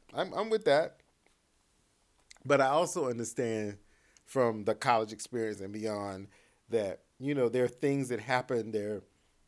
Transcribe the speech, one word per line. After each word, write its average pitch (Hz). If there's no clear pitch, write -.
I'm, 165
I'm 214
with 220
that." 151
But 139
I 131
also 156
understand 113
from 117
the 107
college 110
experience 107
and 98
beyond 104
that, 104
you 139
know, 127
there 123
are 120
things 139
that 117
happened, 120
there 107
are 98